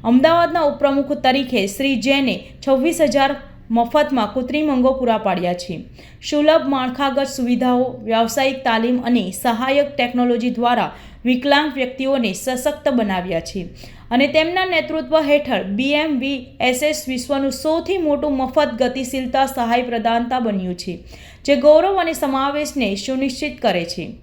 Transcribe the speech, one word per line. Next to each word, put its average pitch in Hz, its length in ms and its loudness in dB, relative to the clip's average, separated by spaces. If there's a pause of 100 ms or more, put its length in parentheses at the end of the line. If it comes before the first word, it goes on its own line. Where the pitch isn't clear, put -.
અમદાવાદના 320 640 4
ઉપપ્રમુખ 277 500 0
તરીકે 262 500 2
શ્રી 269 300 -2
જૈને 262 380 0 (220)
છવ્વીસ 294 480 2
હજાર 277 260 2 (380)
મફતમાં 233 600 2
કૃત્રિમ 294 400 -2
અંગો 262 240 2
પૂરા 233 240 0
પાડ્યા 180 400 -2
છે. - 240 -10 (400)
સુલભ 302 460 4
માળખાગત 269 600 -2
સુવિધાઓ, 247 560 0 (200)
વ્યાવસાયિક 226 600 0
તાલીમ 240 380 2
અને 233 220 2 (100)
સહાયક 262 580 0
ટેકનોલોજી 247 640 0
દ્વારા 226 360 0 (340)
વિકલાંગ 277 500 2
વ્યક્તિઓને 262 600 -2
સશક્ત 262 580 -4
બનાવ્યા 190 540 -2
છે 185 160 -8 (480)
અને 262 180 2
તેમના 339 380 0
નેતૃત્વ 320 560 -2
હેઠળ 277 500 2
બી 262 220 0
એમ 302 240 0
વી 269 180 -2 (240)
એસ 254 220 0
એસ 302 240 0
વિશ્વનું 269 480 -2
સૌથી 339 440 -2
મોટું 294 380 0
મફત 262 400 0
ગતિશીલતા 254 720 -2
સહાય 247 400 0
પ્રદાતા 233 520 -2
બન્યું 190 360 -4
છે, 175 180 -10 (480)
જે 285 140 4
ગૌરવ 320 420 6
અને 330 160 -2
સમાવેશને 269 840 -2
સુનિશ્ચિત 262 640 -4
કરે 180 260 0
છે. 165 200 -8 (160)